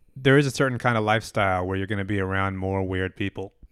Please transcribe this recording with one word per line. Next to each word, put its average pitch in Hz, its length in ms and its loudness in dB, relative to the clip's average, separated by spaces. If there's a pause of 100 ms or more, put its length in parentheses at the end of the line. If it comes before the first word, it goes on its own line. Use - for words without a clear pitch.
(160)
there 135 240 6
is 143 80 4
a 123 40 -2
certain 127 280 0
kind 120 180 2
of 107 60 2
lifestyle 107 640 0
where 95 100 -2
you're 95 80 -4
gonna 101 200 -4
be 101 140 -2
around 95 380 -2
more 95 240 -2
weird 92 340 -2
people. 98 380 -6 (180)